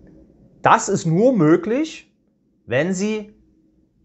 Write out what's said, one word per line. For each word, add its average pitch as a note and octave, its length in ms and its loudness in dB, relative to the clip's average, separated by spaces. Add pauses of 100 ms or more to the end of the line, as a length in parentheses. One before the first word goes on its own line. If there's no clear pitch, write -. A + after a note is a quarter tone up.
(640)
Das G#3+ 260 2
ist F3+ 180 -4
nur F#3+ 260 2
möglich, G#3+ 840 0 (520)
wenn D#3 280 -2
Sie G#3 400 -6 (720)